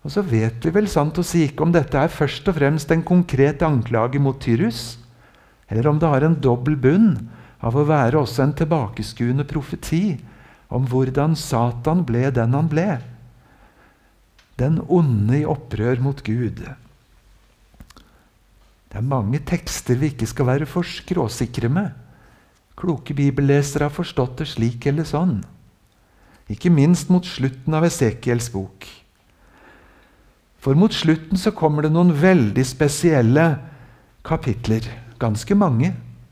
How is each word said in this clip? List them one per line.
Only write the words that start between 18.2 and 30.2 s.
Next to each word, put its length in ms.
Det 100
er 60
mange 400
tekster 560
vi 100
ikke 180
skal 200
være 200
for 160
skråsikre 840
med. 220
Kloke 400
bibellesere 680
har 60
forstått 480
det 100
slik 380
eller 180
sånn. 360
Ikke 220
minst 400
mot 120
slutten 480
av 140
Esekiels 640
bok. 340